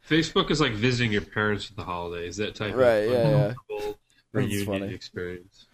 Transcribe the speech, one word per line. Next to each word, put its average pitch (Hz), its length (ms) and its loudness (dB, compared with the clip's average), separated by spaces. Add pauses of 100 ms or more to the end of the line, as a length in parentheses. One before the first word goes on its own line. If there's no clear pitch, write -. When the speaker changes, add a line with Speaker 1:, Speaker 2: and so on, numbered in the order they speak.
Speaker 1:
Facebook 160 420 2
is 151 100 2
like 135 120 2
visiting 120 400 0
your 104 100 0
parents 104 440 -2
for - 80 -16
the 90 100 -8
holidays, 87 540 -8
that 104 180 -4
type 107 180 -4
Speaker 2:
Right, 120 200 6 (120)
Speaker 1:
of 120 60 0
Speaker 2:
yeah, 123 100 4
yeah. 113 60 4 (200)
Speaker 1:
uncomfortable 131 500 -8 (340)
Speaker 2:
That's 104 140 0
Speaker 1:
reunion 101 200 -2
Speaker 2:
funny. 98 280 -4
Speaker 1:
experience. 90 800 -12